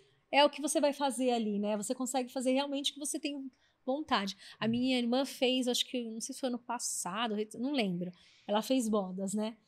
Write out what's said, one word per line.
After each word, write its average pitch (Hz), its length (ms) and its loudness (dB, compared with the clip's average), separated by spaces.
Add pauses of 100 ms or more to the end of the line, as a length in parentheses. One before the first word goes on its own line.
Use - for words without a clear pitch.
(320)
é 277 140 8
o 285 40 4
que 285 120 -6
você 302 180 0
vai 285 140 4
fazer 254 380 2
ali, 214 280 0
né? 208 160 0
Você 208 180 -2
consegue 254 380 -2
fazer 254 220 0
realmente 277 380 0
o - 20 -20
que 277 80 -18
você 302 180 -4
tem 285 320 -6 (340)
vontade. 254 520 0 (200)
A 220 120 0
minha 247 280 2
irmã 247 280 2
fez, 254 420 2
acho 247 180 0
que, 240 240 -4
não 220 120 -8
sei 269 120 -8
se - 60 -12
foi 269 80 -2
ano 240 100 -2
passado, 226 800 -4 (240)
não 269 140 -2
lembro. 180 360 0 (380)
Ela 208 140 2
fez 254 260 2
bodas, 190 460 0
né? 214 240 -2 (100)